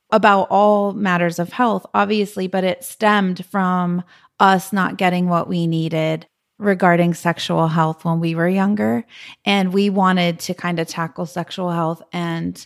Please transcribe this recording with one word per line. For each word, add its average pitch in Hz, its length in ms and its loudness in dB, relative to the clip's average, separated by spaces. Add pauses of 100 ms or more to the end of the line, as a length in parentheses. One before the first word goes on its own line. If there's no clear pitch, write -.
(120)
about 202 380 4
all 202 420 4
matters 175 480 0
of 175 120 -4
health, 220 400 0
obviously, 202 540 0
but 185 160 -2
it 185 220 -2
stemmed 196 640 0
from 180 580 -2 (340)
us 190 340 2
not 190 260 -2
getting 180 300 0
what 170 200 0
we 175 180 -2
needed 160 600 -2 (320)
regarding 180 540 2
sexual 165 560 -2
health 160 360 0
when 165 160 0
we 165 140 -2
were 165 140 0
younger. 208 560 0 (400)
And 196 280 2
we 202 180 2
wanted 185 500 2
to - 140 -8
kind 175 240 -4
of 165 80 -2
tackle 165 400 -8
sexual 175 460 -8
health. 170 300 -4 (100)
And 170 540 -6